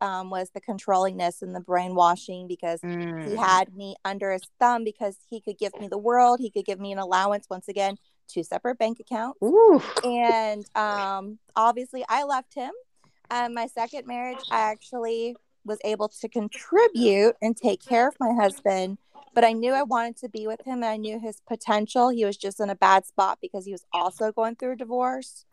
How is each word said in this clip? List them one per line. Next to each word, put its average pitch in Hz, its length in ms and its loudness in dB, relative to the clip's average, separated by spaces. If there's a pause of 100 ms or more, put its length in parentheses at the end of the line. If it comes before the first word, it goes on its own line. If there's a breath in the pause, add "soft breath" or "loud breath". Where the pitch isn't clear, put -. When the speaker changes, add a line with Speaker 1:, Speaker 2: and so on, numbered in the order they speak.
Speaker 1:
um, 190 300 -6
was 185 200 -8
the 202 100 -14
controllingness 190 800 -2
and 185 140 -10
the 180 40 -8
brainwashing 180 840 0
because 170 360 -6
he 175 520 -8
Speaker 2:
Mm. - 20 -6
Speaker 1:
had 185 380 2
me 196 300 -14
under 196 280 -6
his 190 100 -6 (180)
thumb 240 240 2
because 208 340 -6 (100)
he 226 120 -12
could - 180 -10
give 208 220 -6
me 202 80 -12
the 196 100 -6
world. 240 400 4
He 240 120 -4
could 196 160 -6
give 190 120 -4
me 196 140 -8
an 190 60 -6
allowance. 196 520 0
Once 185 180 -10
again, 196 300 -2 (300)
two 170 160 -4
separate - 340 -4
bank 226 220 -2
accounts. 240 420 -6
Speaker 2:
Ooh. 349 400 8 (220)
Speaker 1:
And, 226 600 0 (120)
um, 202 640 -4 (180)
obviously, 240 520 0
I 254 160 0
left 277 300 -4
him. 277 180 -8 (580)
Um, 240 240 -4
my 233 120 -4
second 233 400 -8
marriage, 247 440 -8
I 226 100 0
actually 233 760 -4 (280)
was 208 200 -8
able 214 240 -2
to - 200 -12
contribute 226 1120 4
and 226 140 0
take 202 260 0
care 240 260 4
of 294 120 -6
my 240 140 2
husband, 196 640 0 (360 soft breath)
but 233 100 6
I 226 80 6
knew 233 200 -2
I 269 120 0
wanted 233 340 -2
to 247 100 -12
be 214 180 -10
with 220 180 -8
him, 254 180 -6
and 233 40 -2
I 220 100 -2
knew 214 220 -8
his 220 280 -12
potential. 233 640 0
He 233 140 0
was 202 120 -2
just 196 240 -8
in 202 100 -2
a 196 40 -2
bad 190 320 6
spot 196 340 0
because 190 260 -10
he 202 60 -12
was 180 200 -14
also 190 400 -2
going 226 240 -4
through 254 160 -6
a 254 40 -8
divorce. 254 760 -6